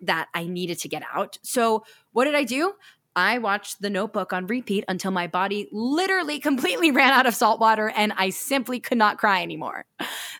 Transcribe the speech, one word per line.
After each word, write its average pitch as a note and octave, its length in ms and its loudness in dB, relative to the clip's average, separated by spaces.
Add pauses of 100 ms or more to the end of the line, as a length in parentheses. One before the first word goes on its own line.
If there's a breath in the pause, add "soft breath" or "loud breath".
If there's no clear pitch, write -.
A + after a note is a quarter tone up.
that E3 320 -2
I E3+ 120 -4
needed F3 340 -4
to - 80 -8
get D3+ 140 -8 (120)
out. F#3 280 -4
So A3+ 420 0 (280 loud breath)
what B3 140 2
did D4 80 0
I C#4+ 100 2
do? C#4+ 300 -2 (420 loud breath)
I G3+ 220 2
watched G#3 420 -2
The G3 80 -4
Notebook G3+ 460 -2
on F3+ 120 -2
repeat G#3+ 420 -2
until F#3+ 220 -2
my F3+ 160 -2
body G3 460 -2
literally D4+ 640 0
completely D4+ 520 2
<laughs> - 20 2
ran C4+ 220 6
out B3+ 100 6
of A#3 100 4
salt A3 240 4
water A3 380 4
and G#3+ 180 2
I F#3+ 140 0
simply B3+ 500 -2
could - 200 -2
not G#3+ 180 4
cry F#3+ 260 2
anymore. D#3+ 440 -8 (540 loud breath)